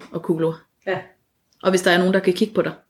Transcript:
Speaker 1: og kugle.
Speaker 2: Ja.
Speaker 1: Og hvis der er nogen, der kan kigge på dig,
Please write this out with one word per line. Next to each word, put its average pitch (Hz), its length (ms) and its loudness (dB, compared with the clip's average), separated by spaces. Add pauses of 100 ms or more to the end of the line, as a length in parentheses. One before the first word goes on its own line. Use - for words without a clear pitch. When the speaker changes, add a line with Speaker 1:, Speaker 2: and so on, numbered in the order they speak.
(120)
Speaker 1:
og 165 100 -8
kugle. 160 300 0 (340)
Speaker 2:
Ja. 185 120 -4 (640)
Speaker 1:
Og 185 80 0
hvis 185 120 2
der 185 80 2
er 175 80 4
nogen, 185 160 2
der 196 60 2
kan 185 120 2
kigge 214 220 -2
på 180 80 0
dig, - 100 -6 (180)